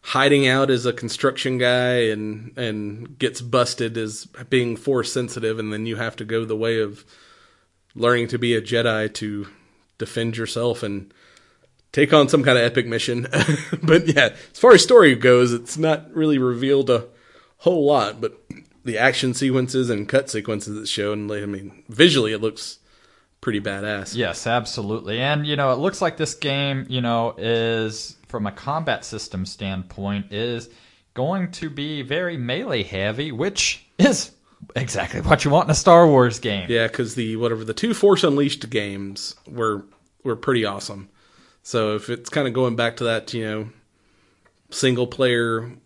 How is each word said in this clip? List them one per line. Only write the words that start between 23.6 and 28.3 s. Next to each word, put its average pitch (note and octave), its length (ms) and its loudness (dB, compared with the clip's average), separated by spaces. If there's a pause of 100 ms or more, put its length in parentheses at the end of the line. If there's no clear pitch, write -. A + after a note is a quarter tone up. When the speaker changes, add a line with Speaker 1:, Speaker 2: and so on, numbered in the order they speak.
Speaker 2:
Yes, A2 320 -4
absolutely. A2+ 720 -4
And, D3 260 -2
you D3 120 -2
know, C#3 160 2
it A#2+ 60 -2
looks F#3 220 -2
like E3 140 -2
this D3+ 180 -4
game, C#3 540 -4
you B2+ 140 -4
know, A#2 360 -2
is, A2+ 800 -2 (140)
from G#2+ 180 -6